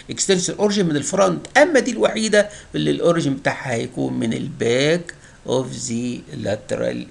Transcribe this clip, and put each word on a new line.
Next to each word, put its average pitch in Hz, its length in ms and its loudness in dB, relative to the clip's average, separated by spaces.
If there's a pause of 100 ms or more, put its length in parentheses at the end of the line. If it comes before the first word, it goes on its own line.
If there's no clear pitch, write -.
اكستنسور - 500 0
اوريجين 202 260 2
من 156 100 0
الفرونت، 185 640 0
اما 302 220 6
دي 233 120 0
الوحيده 214 580 2 (260)
اللي 151 160 0
الاوريجين 139 440 2
بتاعها - 380 -4
هيكون 127 400 -4
من 120 200 0
الباك 139 800 0 (340)
of 127 180 0 (220)
the 120 340 -4 (240)
lateral 120 540 -4 (120)